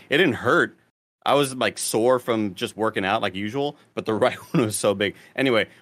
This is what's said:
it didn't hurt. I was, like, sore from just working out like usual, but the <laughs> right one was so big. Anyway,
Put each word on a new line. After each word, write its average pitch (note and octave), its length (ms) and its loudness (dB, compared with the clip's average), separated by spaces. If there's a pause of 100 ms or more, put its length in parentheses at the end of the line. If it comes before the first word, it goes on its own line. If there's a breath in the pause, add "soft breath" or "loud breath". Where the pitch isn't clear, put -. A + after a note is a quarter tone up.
(100)
it C#3 80 2
didn't D#3+ 180 2
hurt. A#2+ 420 0 (480)
I B2+ 100 2
was, C3+ 200 0
like, A2+ 220 -2
sore B2 420 2
from A2 360 -2
just A2 220 -10
working G#2+ 280 -2
out A2 160 0
like F#2+ 140 -4
usual, C3+ 420 -6 (180 soft breath)
but - 100 -6
the A2 80 -2
<laughs> - 20 0
right A#2+ 220 2 (160)
one C3 120 4
was G#2+ 120 -2
so G#2 180 2
big. G2 200 -2 (200 loud breath)
Anyway, A#2+ 320 2 (140 soft breath)